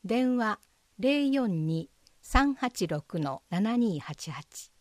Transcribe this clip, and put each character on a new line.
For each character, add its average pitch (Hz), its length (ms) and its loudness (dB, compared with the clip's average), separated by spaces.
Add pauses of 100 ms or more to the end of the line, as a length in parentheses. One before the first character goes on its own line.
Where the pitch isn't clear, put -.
電 247 320 2
話 220 220 0 (380)
零 277 320 2
四 214 360 0
二 160 240 -2 (320)
三 277 320 2
八 247 340 -2
六 160 320 -4
の 139 300 -4
七 214 280 0
二 208 220 2
八 - 320 -12
八。 - 500 -16